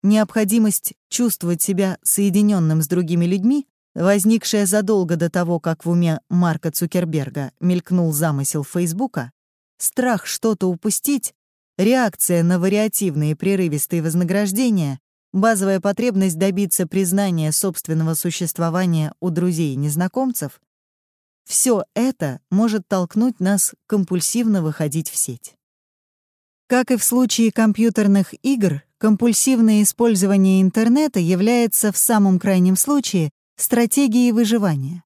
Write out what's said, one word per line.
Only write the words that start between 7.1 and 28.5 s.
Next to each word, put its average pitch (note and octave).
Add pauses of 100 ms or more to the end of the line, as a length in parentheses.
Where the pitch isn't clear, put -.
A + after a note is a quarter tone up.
мелькнул F3
замысел D3
Фейсбука, F3 (480)
страх -
что-то G#3+
упустить, A3 (440)
реакция G3+
на F3
вариативные F#3
прерывистые F3
вознаграждения — F#3 (340)
Базовая G3
потребность F#3+
добиться F#3+
признания F3+
собственного D#3+
существования E3+
у F3+
друзей E3
и B2+
незнакомцев — E3+ (840)
все - (120)
это G#3 (120)
может G#3
толкнуть G#3
нас G3 (140)
компульсивно G3
выходить D#3
в -
сеть. - (1120)
Как B3
и A#3+
в G3+
случае A#3+
компьютерных G#3 (100)
игр, G3 (140)